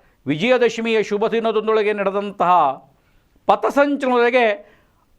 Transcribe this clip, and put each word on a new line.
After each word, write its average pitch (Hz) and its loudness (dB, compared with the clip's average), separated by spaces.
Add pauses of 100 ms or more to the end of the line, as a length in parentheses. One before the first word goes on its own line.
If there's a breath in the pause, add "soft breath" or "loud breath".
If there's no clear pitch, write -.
(280 soft breath)
ವಿಜಯದಶಮಿಯ 226 0
ಶುಭ 208 -2
ದಿನದೊಂದೊಳಗೆ 214 0
ನಡೆದಂತಹ 190 0 (640)
ಪಥಸಂಚಲನದೊಳಗೆ 247 0 (440 soft breath)